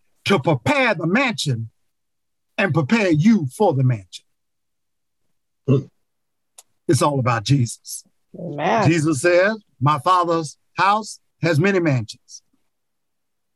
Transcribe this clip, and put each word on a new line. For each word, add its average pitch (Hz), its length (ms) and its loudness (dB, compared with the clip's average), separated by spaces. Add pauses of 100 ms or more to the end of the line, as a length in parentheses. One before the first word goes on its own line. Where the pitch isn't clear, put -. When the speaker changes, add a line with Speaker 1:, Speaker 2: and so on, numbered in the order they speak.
(260)
Speaker 1:
to 190 140 2
prepare 233 560 0
the 160 120 -4
mansion 156 600 -2 (880)
and 190 160 -2
prepare 180 380 0
you 165 360 4
for 190 260 0
the 131 100 0
mansion. 117 420 -4 (1400)
Speaker 2:
Hmm. 135 180 2 (1000)
Speaker 1:
It's 151 140 2
all 147 180 0
about 117 240 -2
Jesus. - 640 -4 (320)
Speaker 3:
Amen. 170 500 -2
Speaker 1:
Jesus 156 340 0
says, 180 360 2 (220)
"My 143 200 0
Father's 170 580 0 (200)
house 208 420 0 (220)
has 160 180 2
many 190 200 2
mansions, 135 640 -4 (1160)